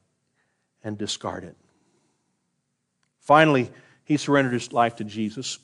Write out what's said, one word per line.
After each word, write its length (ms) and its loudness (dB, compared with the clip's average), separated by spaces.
and 140 -8
discard 460 -8
it. 120 -18
Finally, 520 4
he 140 0
surrendered 360 0
his 200 -6
life 240 0
to 60 -10
Jesus. 600 -8